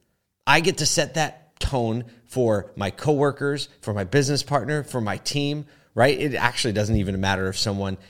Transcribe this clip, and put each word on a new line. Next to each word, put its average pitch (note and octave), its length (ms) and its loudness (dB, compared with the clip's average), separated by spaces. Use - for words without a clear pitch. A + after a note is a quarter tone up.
I D3 120 8
get E3+ 200 0
to D3+ 60 -2
set - 280 0
that - 460 -4
tone A#2+ 460 -2
for A2 500 0
my G2 140 -2
coworkers, C#3+ 800 0
for A2 120 -4
my G2+ 100 -2
business C#3 400 0
partner, C#3 400 -2
for B2 180 -6
my G2+ 160 -2
team, C#3+ 480 -4
right? B2+ 260 4
It D3 160 -2
actually A2 380 0
doesn't G#2 220 0
even G2 240 -2
matter F#2+ 280 0
if F#2 100 -6
someone G2 400 -4